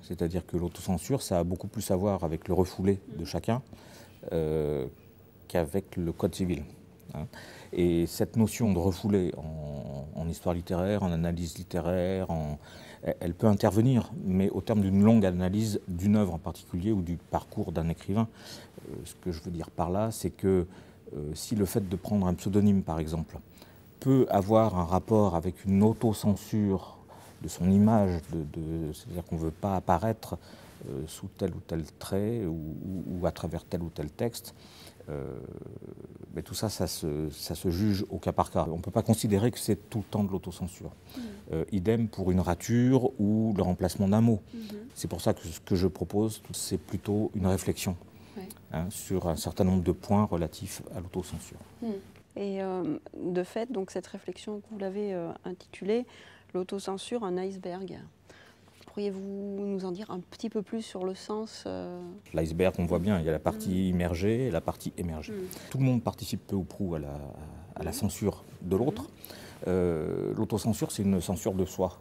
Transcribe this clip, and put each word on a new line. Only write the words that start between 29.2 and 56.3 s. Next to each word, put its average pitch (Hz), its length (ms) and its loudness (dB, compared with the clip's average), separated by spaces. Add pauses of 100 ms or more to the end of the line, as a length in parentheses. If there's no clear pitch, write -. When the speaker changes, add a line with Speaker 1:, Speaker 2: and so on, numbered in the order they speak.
Speaker 1:
qu'on - 100 -6
ne 80 60 -2
veut 80 100 0
pas 98 240 -2
apparaître, 92 640 0 (500)
euh, 67 160 -6
sous - 220 -10 (100)
tel 95 140 0
ou 90 160 -8
tel 82 160 -2 (160)
trait 104 460 -2
ou, 82 60 -2
ou, 85 720 -6
ou 87 60 2
à 80 40 0
travers 82 320 -6
tel 87 200 -4
ou 82 60 -4
tel 76 200 -6
texte, - 460 -6 (540)
euh, 67 240 -6 (1040)
mais 82 80 -4
tout - 100 -12
ça, 107 160 -2
ça 92 160 -2
se, 78 460 -2
ça - 240 -8
se 92 160 -2
juge 98 400 2
au 92 80 -4
cas - 120 -2
par 87 200 2
cas. 82 200 2
On 82 60 -4
ne 87 40 -4
peut 90 100 -6
pas 113 100 2
considérer 107 480 4
que - 80 -4
c'est - 320 -2
tout - 100 -4
le 98 40 -2
temps 104 200 0
de 95 80 -2
l'autocensure. 90 600 -6
Speaker 2:
Mm. - 300 -14 (320)
Speaker 1:
Euh, 80 180 0
idem 110 360 2
pour 92 220 0
une 90 100 6
rature 120 800 4
ou 110 380 4
le 95 60 6
remplacement 90 440 2
d'un 107 140 6
mot. 113 180 6 (140)
Speaker 2:
Mhm. 226 80 -10 (320)
Speaker 1:
C'est - 140 -6
pour 87 140 -4
ça - 120 4
que - 140 -16
ce 82 120 -10
que - 160 0
je 92 120 4
propose, 101 560 -2 (100)
c'est - 240 -4
plutôt 104 560 -2
une 95 140 0
réflexion, 92 500 0 (400)
Speaker 2:
Ouais. 190 100 -12 (240)
Speaker 1:
hein, 80 200 -2
sur 90 360 -4
un 82 80 2
certain 87 280 0
nombre 92 200 4
de 90 80 2
points 104 340 2
relatifs 85 580 -4 (120)
à 107 40 -8
l'autocensure. 87 580 -8 (240)
Speaker 2:
Mm. 233 60 -6 (500)
Et, 196 240 -4
euh, 180 380 -2 (200)
de 180 240 -2
fait, 180 280 -6
donc, 190 180 -4
cette - 180 -8
réflexion 202 520 -10
que 202 120 -16
vous 220 80 -10
l'avez, 196 360 -4
euh, 165 160 -6 (120)
intitulée « 202 640 -4 (480)